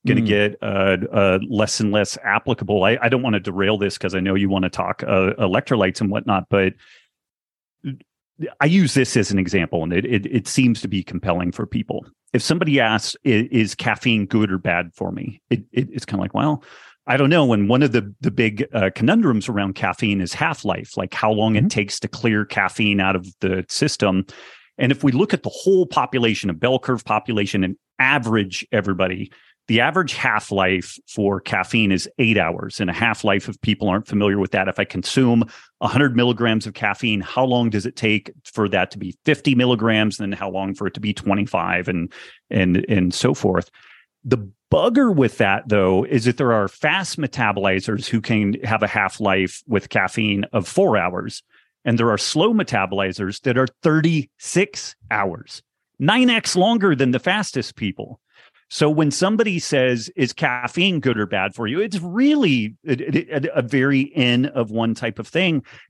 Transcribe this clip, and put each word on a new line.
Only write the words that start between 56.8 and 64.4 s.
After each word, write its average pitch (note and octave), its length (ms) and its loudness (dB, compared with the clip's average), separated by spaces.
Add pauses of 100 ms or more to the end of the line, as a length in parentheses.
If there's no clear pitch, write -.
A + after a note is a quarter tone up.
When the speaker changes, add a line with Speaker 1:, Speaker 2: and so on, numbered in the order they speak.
Speaker 1:
than B2+ 160 2
the C3 80 0
fastest F3+ 560 -4
people. A2 460 -8 (480)
So D3+ 200 2
when D3+ 220 2
somebody G3+ 480 0
says, B2+ 580 0
"Is B2+ 160 0
caffeine C#3+ 640 -2
good B2+ 180 0
or G#2 80 0
bad G2 300 -4
for A2+ 120 -6
you?" C#3+ 120 -4
it's G3+ 220 -4
really F3+ 760 0 (100)
a, D3+ 520 -2
a, C#3+ 220 -4
a - 20 0
very C3+ 520 0
N B2 340 2